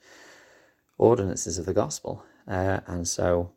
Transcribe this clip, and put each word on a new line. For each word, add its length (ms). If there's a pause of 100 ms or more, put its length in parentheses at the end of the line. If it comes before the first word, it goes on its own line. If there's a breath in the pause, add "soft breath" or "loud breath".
(960 loud breath)
ordinances 600
of 80
the 80
gospel. 520 (200 loud breath)
Uh, 420
and 200
so 500